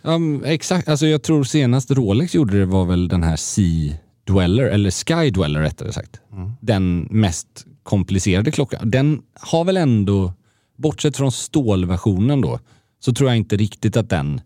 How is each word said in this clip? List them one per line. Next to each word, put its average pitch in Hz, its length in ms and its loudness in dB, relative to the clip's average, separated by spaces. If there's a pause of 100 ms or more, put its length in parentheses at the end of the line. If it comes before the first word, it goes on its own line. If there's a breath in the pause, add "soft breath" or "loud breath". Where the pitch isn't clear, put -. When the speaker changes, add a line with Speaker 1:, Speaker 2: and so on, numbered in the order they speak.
Speaker 1:
Ja, 165 160 -2 (260)
exakt. 160 440 -2
Alltså, 151 180 2
jag 151 160 2
tror 151 220 2
senast 131 460 2
Rolex 131 440 2
gjorde 104 240 2
det 98 80 4
var 92 180 2
väl 90 240 0
den 87 140 0
här 82 140 2
Sea 80 580 0 (320)
Dweller, 95 380 2
eller 101 260 0
Sky 160 400 0
Dweller 78 300 0
rättare - 320 -4
sagt. - 280 -12 (120)
Speaker 2:
Mm. 98 280 -10
Speaker 1:
Den 92 500 0
mest - 560 -2 (160)
komplicerade 98 680 0
klockan. 127 400 -2
Den 143 320 2 (180)
har 165 240 -2
väl 190 120 0
ändå, 101 560 2 (440)
bortsett 151 400 -2
från 135 160 0
stålversionen 104 1080 0
då, 123 180 -2 (420 soft breath)
så 131 140 0
tror 131 160 2
jag 117 60 2
inte 104 200 0
riktigt 104 400 -2
att 110 140 0
den, 73 360 -2